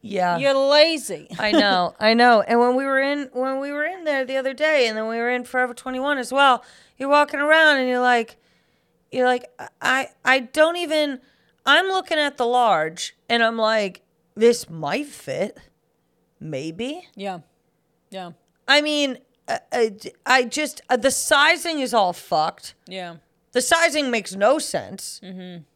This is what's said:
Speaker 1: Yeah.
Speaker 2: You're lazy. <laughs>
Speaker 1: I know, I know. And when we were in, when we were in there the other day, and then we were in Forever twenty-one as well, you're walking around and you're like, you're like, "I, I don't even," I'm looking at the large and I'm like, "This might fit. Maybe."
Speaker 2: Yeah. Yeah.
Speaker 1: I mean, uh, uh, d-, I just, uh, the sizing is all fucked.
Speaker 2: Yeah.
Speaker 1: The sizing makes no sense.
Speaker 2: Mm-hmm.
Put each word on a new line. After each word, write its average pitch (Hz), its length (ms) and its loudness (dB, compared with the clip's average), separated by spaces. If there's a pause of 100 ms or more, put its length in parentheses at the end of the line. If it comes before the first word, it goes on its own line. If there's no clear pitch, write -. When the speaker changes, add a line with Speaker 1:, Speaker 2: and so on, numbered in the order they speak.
Speaker 1:
Yeah. 180 360 -2
Speaker 2:
You're 277 160 2
lazy. 277 800 2
<laughs> 165 60 -12
Speaker 1:
I 214 140 0
know, 196 440 2
I 220 160 2
know. 233 280 6
And 233 180 2
when 247 160 4
we 269 100 0
were 269 140 0
in, 277 320 -2
when 262 280 -4
we 285 120 -8
were 294 140 -4
in 359 180 -10
there 277 220 -2
the 262 100 -6
other 269 180 -2
day, 294 340 2
and 220 100 -4
then 220 100 -4
we 226 80 -6
were 233 140 -2
in 247 160 -4
Forever 254 280 -2
twenty-one 262 440 -4
as 247 160 -6
well, 269 280 4 (360)
you're 269 120 -6
walking 294 300 2
around 302 380 4
and 254 100 0
you're 247 140 0
like, 240 340 0 (760)
you're 247 120 0
like, 247 240 0 (320)
"I, 262 280 -2 (160)
I 262 160 2
don't 311 340 2
even," 302 460 -2 (440)
I'm 320 220 4
looking 370 320 -2
at 285 160 -2
the 247 100 -2
large 196 680 0 (120)
and 233 160 2
I'm 226 140 0
like, 220 440 -2 (340)
"This 233 340 2
might 165 380 -6
fit. - 500 -8 (840)
Maybe." 165 760 -10
Speaker 2:
Yeah. 190 240 -10 (680)
Yeah. 180 220 -14 (380)
Speaker 1:
I 285 100 6
mean, 294 380 -2 (320)
uh, - 80 -2 (160)
uh, 226 160 0 (100)
d-, - 140 -16 (120)
I 254 200 2
just, 294 340 -6 (100)
uh, 262 60 2
the 254 160 0
sizing 311 720 0
is 247 120 -4
all 190 200 2
fucked. - 600 -4 (140)
Speaker 2:
Yeah. 180 280 -14 (360)
Speaker 1:
The 247 100 0
sizing 302 500 2
makes 214 220 -4
no 220 260 2
sense. - 640 -10
Speaker 2:
Mm-hmm. 180 420 -16 (120)